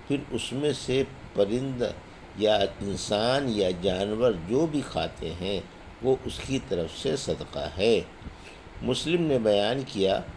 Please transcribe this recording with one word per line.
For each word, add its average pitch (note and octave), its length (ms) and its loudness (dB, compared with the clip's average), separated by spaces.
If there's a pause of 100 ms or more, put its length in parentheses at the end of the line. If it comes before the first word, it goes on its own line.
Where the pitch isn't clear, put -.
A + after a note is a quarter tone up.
फिर C#3 240 -2
उसमें C3+ 400 -2
से B2+ 300 0 (340)
परिंदा A#2+ 560 2 (480)
या G#2 220 6
इंसान G#2 840 0
या G2+ 220 4
जानवर G2+ 640 2
जो G#2 340 0
भी D3 160 0
खाते E2 460 -4
हैं, F2+ 420 -4 (320)
वो C3 240 4
उसकी - 320 -4
तरफ F2 320 -2
से - 260 -2
सदका D2+ 520 -4
है।" F#2+ 380 2 (760)
मुस्लिम D3+ 400 2
ने C#3+ 160 4
बयान G#2+ 460 4
किया G2 400 2 (120)